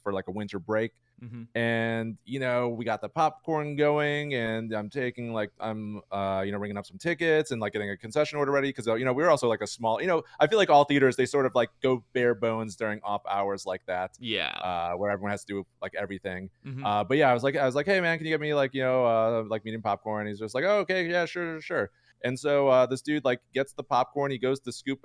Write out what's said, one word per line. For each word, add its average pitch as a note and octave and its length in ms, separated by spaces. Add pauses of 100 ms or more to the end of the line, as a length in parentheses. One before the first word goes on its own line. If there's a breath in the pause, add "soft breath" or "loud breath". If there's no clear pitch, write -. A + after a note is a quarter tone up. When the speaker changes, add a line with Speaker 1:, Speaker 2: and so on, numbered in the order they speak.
Speaker 1:
for, G2+ 100
like, F#2+ 140
a F#2 40
winter G2+ 280
break. A2 320 (320)
Speaker 2:
Mm-hmm. A#2 200 (120)
Speaker 1:
And, A2+ 680
you C3 160
know, B2 300
we A#2 160
got A2+ 160
the - 80
popcorn D3+ 680
going, D3 600
and A2+ 380
I'm G#2+ 180
taking, B2 420
like, G#2+ 260
I'm, G#2+ 420 (100)
uh, G2 340
you G2+ 60
know, G2+ 80
ringing G2+ 180
up G2+ 80
some F#2+ 140
tickets D#3+ 500
and, A#2 100
like, G#2 140
getting G#2 160
a G2 80
concession D3 400
order C#3 140
ready C#3 200
'cause, A#2 160
uh, A2+ 60
you B2 120
know, B2+ 80
we C#3+ 100
were F3 80
also, C3 160
like, A2 140
a G#2 60
small, A2 320
you D#3 80
know, E3 140 (180 loud breath)
I D3+ 60
feel F3 140
like E3+ 100
all C#3+ 140
theaters, C3+ 320
they B2+ 100
sort C#3 220
of, - 80
like, A#2 140 (120)
go C3 320
bare A#2+ 220
bones A2 400
during G#2+ 280
off G2+ 240
hours G2 380
like F#2+ 220
that, F#2 320
Speaker 2:
Yeah. F#2+ 420
Speaker 1:
uh, F2 320
where G2 160
everyone G2+ 220
has G2+ 140
to G2+ 80
do, G2 140 (140)
like, F#2+ 140
everything. F#2+ 560 (140)
Speaker 2:
Mm-hmm. C3+ 180
Speaker 1:
Uh, G#2 200
but E3+ 140
yeah, C#3+ 140
I - 20
was A#2+ 100
like, C#3 120
I C#3+ 100
was B2+ 80
like, D3 140
"Hey, G3 140
man, E3 180
can D#3+ 80
you D#3+ 60
get D3+ 80
me, D3+ 120
like, C3+ 220
you C3 80
know, B2+ 220
uh, A2+ 440
like, G#2+ 160
medium A2 160
popcorn?" G#2+ 460
He's G#2 120
just G#2+ 140
like, C#3 100
"Oh, G#3 180
okay, F3+ 280
yeah, F3 160
sure, E3 300
sure, D#3 60
sure." C3+ 300 (320)
And B2+ 160
so, C#3+ 280
uh, B2+ 180
this B2 160
dude, D3+ 240
like, B2+ 160 (120)
gets C3+ 200
the C#3 100
popcorn, C#3 480
he B2+ 60
goes C3 240
to A#2+ 100
scoop - 340